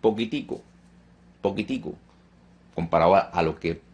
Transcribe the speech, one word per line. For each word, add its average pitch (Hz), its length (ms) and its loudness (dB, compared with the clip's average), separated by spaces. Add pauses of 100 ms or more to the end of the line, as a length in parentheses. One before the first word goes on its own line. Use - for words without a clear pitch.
poquitico, 113 600 -2 (800)
poquitico, 104 540 -4 (800)
comparado 85 400 2
a, 98 60 6
a 87 240 -2
lo 78 160 -2
que 82 200 -4 (140)